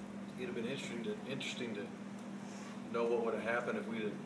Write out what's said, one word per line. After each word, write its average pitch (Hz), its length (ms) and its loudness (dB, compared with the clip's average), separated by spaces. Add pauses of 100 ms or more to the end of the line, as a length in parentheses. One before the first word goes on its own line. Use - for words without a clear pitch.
(380)
it'd - 160 -2
have - 20 0
been 226 80 0
interesting - 400 -2
to, 208 100 2 (160)
interesting 117 440 -2
to 101 80 -2 (1120)
know 117 100 6
what 117 220 6
would 110 80 4
have 104 100 2
happened 117 320 4
if 98 120 0
we'd 110 160 0
have 101 80 2 (140)